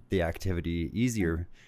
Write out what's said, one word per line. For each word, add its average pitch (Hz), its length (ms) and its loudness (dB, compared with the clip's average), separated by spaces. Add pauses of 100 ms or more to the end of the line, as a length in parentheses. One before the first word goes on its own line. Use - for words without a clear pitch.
the 95 120 2
activity 85 720 -2
easier. 95 560 0 (180)